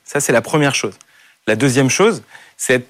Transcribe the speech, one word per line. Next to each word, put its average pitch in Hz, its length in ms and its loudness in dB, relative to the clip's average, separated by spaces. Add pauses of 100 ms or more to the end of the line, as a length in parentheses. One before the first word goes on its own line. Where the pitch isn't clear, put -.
Ça, - 140 -4
c'est 143 120 -2
la 117 100 4
première 147 340 0
chose. 101 180 -6 (540)
La 110 80 0
deuxième 131 340 2
chose, 190 320 2 (360)
c'est - 180 -2
être 123 140 -4